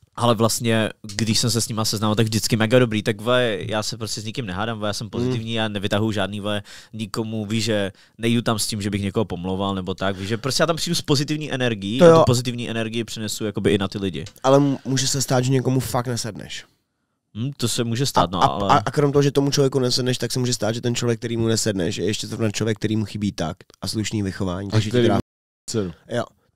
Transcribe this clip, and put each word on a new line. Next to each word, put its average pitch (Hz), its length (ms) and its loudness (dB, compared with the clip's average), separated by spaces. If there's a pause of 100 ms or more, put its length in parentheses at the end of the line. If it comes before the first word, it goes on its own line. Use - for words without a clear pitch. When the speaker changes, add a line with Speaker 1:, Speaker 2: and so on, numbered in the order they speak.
(160)
Speaker 1:
ale 120 180 4
vlastně, 113 560 2 (260)
když 110 220 0
jsem 120 120 0
se 113 100 0
s - 80 -2
nima 110 160 -4
seznámil, 107 300 0
tak 110 120 4
vždycky 110 300 0
mega 110 220 4
dobrý, 110 240 2
tak 101 180 -2
vole, 120 400 2
já 110 220 -4
se 113 140 -6
prostě 110 240 -8
s 101 40 -10
nikým 113 220 -8
nehádám, 104 320 -4
vole, 104 100 -4
já 104 40 -2
jsem 113 120 -8
Speaker 2:
Hmm. 101 60 -10
Speaker 1:
pozitivní, 117 440 -2
já 110 140 0
nevytahuju 104 440 0
žádný, 101 280 -4
vole, 104 220 -4 (300)
nikomu, 110 540 -6
víš, 110 180 -2
že 104 280 0 (260)
nejdu 117 240 2
tam 110 160 0
s - 80 -2
tím, 107 160 -4
že 104 80 -2
bych 101 120 0
někoho 101 220 0
pomlouval 95 500 -2
nebo 95 200 -4
tak, 95 220 -2
víš, 95 120 -8
že 113 80 -2
prostě 131 260 -2
já 156 40 4
tam 165 100 0
přijdu 165 180 -2
s - 80 -2
pozitivní 151 500 0
energií 117 460 -2
Speaker 2:
To 156 60 8
Speaker 1:
a 170 40 12
Speaker 2:
jo. 165 100 10
Speaker 1:
tu 160 80 6
pozitivní 120 440 0
energii 113 340 -4
přinesu 110 400 -6
jakoby 101 300 0
i 104 40 4
na 95 100 -2
ty - 100 -8
lidi. 90 260 -4 (180)
Speaker 2:
Ale 135 140 8
m-, 139 280 4
může 131 240 -2
se 135 140 0
stát, 127 220 2
že 127 80 0
někomu 131 280 2
fakt 123 260 -2
nesedneš. 113 580 -8 (720)
Speaker 1:
Hm, 123 200 -4
to 120 120 -2
se 123 160 0
může 117 220 0
stát, 175 240 2
Speaker 2:
A, 98 60 -4
Speaker 1:
no, 90 60 0
Speaker 2:
a, - 40 6
Speaker 1:
ale 95 280 0
Speaker 2:
a, - 120 4
a 131 40 -4
krom 143 220 2
toho, 143 100 4
že 143 80 2
tomu 143 200 2
člověku 135 280 2
nesedneš, 123 400 0
tak 120 140 -4
se - 60 -2
může 123 160 0
stát, 110 200 0
že 120 60 -8
ten 120 140 0
člověk, 117 240 0
který 117 180 -6
mu 113 120 2
nesedneš, 104 480 0
je - 100 -4
ještě 107 200 -2
zrovna 107 240 -2
člověk, 110 280 -2
který 110 180 0
mu 107 80 0
chybí 101 280 -4
takt 85 320 -6 (180)
a 95 60 -6
slušný 107 340 -2
vychování, 95 460 -4
Speaker 3:
A 95 40 -10
Speaker 2:
takže 107 120 2
ti 107 60 -6
Speaker 3:
který 120 180 4
Speaker 2:
dá 101 60 2
Speaker 3:
má 98 40 2 (520)
dceru. 98 220 -2 (160)
Speaker 2:
Jo. 120 160 -4 (320)